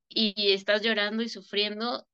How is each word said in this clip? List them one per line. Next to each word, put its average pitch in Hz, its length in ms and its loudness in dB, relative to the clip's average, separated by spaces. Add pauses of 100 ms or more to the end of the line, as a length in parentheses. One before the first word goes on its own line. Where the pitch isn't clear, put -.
y, 220 280 0
y 202 160 2
estás 202 300 2
llorando 214 420 0
y 226 40 -4
sufriendo, 208 840 -4